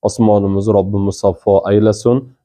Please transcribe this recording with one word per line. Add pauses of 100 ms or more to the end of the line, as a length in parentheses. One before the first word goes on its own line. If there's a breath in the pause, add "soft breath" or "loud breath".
osmonimiz
Robbimiz
musaffo (120)
aylasin. (280)